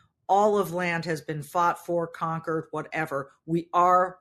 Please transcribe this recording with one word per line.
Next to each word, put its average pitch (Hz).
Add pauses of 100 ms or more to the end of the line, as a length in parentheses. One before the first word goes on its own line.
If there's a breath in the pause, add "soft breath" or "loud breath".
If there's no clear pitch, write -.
(280 soft breath)
all 208
of 170
land 170
has 160
been 151
fought 170
for, 170
conquered, 165
whatever. 151 (140 soft breath)
We 165
are 180